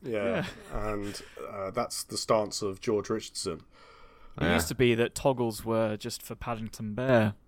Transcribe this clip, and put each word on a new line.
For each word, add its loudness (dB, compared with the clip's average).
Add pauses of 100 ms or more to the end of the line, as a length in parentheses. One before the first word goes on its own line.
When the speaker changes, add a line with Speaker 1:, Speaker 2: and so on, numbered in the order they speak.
Speaker 1:
Yeah. 0 (280)
Speaker 2:
Yeah. -2
Speaker 1:
And, -6 (300)
uh, -6
that's -4
the -8
stance 2
of -4
George 0
Richardson. -4 (760)
Speaker 2:
It 2
Speaker 3:
Yeah. 4
Speaker 2:
used 2
to -4
be 6
that 2
toggles 2
were 2
just -8
for -12
Paddington -6
Bear, 4 (140)